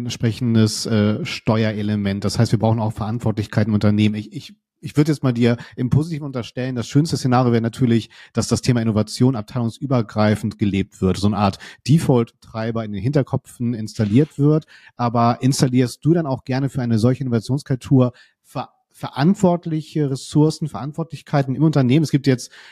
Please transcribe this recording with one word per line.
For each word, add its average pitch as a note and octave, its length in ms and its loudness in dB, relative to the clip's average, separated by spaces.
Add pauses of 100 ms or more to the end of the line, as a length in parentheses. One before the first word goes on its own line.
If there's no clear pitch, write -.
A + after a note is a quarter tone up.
entsprechendes, A2+ 800 0
äh, G#2+ 380 0
Steuerelement. G#2 1040 -2
Das G2 140 -2
heißt, A2+ 120 2
wir A2 80 2
brauchen A2 200 2
auch A2 120 -2
Verantwortlichkeiten G#2+ 800 -2
im G#2+ 40 2
Unternehmen. G#2 400 2
Ich, G#2 180 -10
ich, - 220 -14 (260)
ich - 160 -6
würde D3+ 140 2
jetzt C#3+ 120 -4
mal C3 80 2
dir A#2 240 2 (220)
im B2 120 -4
Positiven D3+ 360 -2
unterstellen, B2+ 500 -8
das A#2 140 -6
schönste C#3+ 260 2
Szenario B2 380 2
wäre A#2 80 2
natürlich, A#2 480 0 (240)
dass G#2+ 160 -2
das A2 120 0
Thema A#2+ 200 2
Innovation A2+ 560 0
abteilungsübergreifend A2 1200 -2
gelebt F#2+ 420 -2
wird, F#2 160 2
so G2 100 0
eine G#2 100 0
Art G2 200 0 (300)
Default-Treiber A#2 960 0
in G#2 80 -10
den G2 100 -6
Hinterköpfen B2+ 720 -2
installiert A2 640 0
wird. D3+ 280 2 (320)
Aber A#2+ 440 0
installierst B2+ 640 0
du D3+ 100 4
dann E3+ 120 0
auch C3+ 180 -6
gerne C3+ 240 -4
für B2+ 140 -6
eine A#2 180 0
solche B2 240 2
Innovationskultur B2+ 880 0 (320)
Ver-, - 260 -12 (220)
verantwortliche D#3+ 1160 -2
Ressourcen, D3+ 580 0
Verantwortlichkeiten C#3 880 -6
im C#3 80 0
Unternehmen? C#3+ 400 2
Es C#3 80 -2
gibt C3+ 140 0
jetzt, C3 260 0 (200)